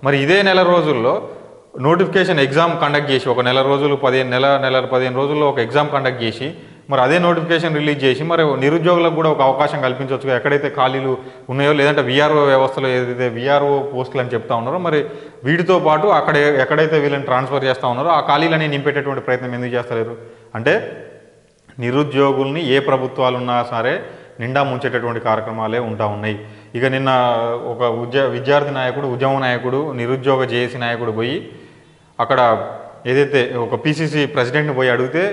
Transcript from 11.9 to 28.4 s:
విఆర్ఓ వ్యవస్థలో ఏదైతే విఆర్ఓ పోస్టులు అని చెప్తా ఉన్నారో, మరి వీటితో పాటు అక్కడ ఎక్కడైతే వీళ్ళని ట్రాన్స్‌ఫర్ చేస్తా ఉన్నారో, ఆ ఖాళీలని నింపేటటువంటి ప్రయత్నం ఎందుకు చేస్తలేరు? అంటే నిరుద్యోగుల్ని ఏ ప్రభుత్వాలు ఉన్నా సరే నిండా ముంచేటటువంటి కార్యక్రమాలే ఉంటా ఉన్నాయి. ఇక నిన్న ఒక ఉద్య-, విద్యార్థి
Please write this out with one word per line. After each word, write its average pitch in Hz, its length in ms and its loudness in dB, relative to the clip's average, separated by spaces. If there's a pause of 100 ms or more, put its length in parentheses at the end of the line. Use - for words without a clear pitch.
విఆర్ఓ 147 420 4
వ్యవస్థలో 135 440 2
ఏదైతే 123 400 0
విఆర్ఓ 139 440 2 (100)
పోస్టులు 127 400 -4
అని 120 120 -4
చెప్తా 113 200 -2
ఉన్నారో, 120 240 -2
మరి 165 220 0 (440)
వీటితో 170 340 2
పాటు 156 280 2
అక్కడ 156 300 2
ఎక్కడైతే 147 640 2
వీళ్ళని 139 320 0
ట్రాన్స్‌ఫర్ 135 340 0
చేస్తా 131 240 0
ఉన్నారో, 127 200 -2
ఆ 160 120 4
ఖాళీలని 156 480 0
నింపేటటువంటి 139 580 -4
ప్రయత్నం 127 280 -2
ఎందుకు 123 200 -6
చేస్తలేరు? 117 400 -4 (400)
అంటే 117 200 0 (1040)
నిరుద్యోగుల్ని 135 840 0 (120)
ఏ 135 60 4
ప్రభుత్వాలు 127 560 0
ఉన్నా 123 260 -2
సరే 120 320 -2 (460)
నిండా 131 220 0
ముంచేటటువంటి 120 580 -2
కార్యక్రమాలే 110 580 -2
ఉంటా 110 280 -4
ఉన్నాయి. 104 300 -4 (380)
ఇక 123 100 -2
నిన్న 135 260 0 (600)
ఒక 123 100 -4
ఉద్య-, 120 540 0
విద్యార్థి 143 340 2